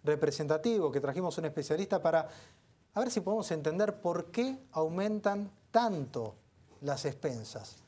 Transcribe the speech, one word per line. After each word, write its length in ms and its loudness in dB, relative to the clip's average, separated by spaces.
representativo, 880 2
que 80 2
trajimos 380 -2
un 80 -2
especialista 560 0
para 260 4
a 80 0
ver 100 2
si 120 0
podemos 300 0
entender 500 0
por 240 0
qué 320 -2
aumentan 800 0
tanto 640 0
las 240 -2
expensas. 800 -6